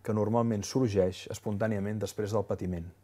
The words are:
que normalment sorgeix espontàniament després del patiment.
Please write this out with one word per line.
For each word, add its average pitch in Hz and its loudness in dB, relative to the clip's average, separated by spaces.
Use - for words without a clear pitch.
que - -2
normalment 110 2
sorgeix 101 2
espontàniament 104 -2
després 101 -4
del 104 0
patiment. 90 -2